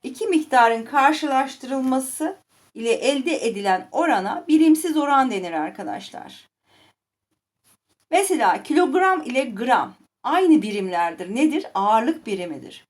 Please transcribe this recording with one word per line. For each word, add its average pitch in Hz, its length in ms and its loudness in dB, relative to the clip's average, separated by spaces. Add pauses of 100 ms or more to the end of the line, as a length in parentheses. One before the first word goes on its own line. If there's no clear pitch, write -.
iki 440 240 -8
miktarın 240 580 2
karşılaştırılması 269 1500 -2 (360)
ile 226 180 -4
elde 269 560 -2
edilen 196 440 -2
orana 226 560 -2
birimsiz 311 500 4
oran 277 340 2
denir 185 200 -4
arkadaşlar. - 1000 -10 (1600)
Mesela 294 520 2
kilogram 359 580 2
ile 262 220 -2
gram 226 500 -2 (300)
aynı 320 380 4
birimlerdir. 185 760 -4
Nedir? 302 380 0
Ağırlık 226 540 0
birimidir. 175 640 -10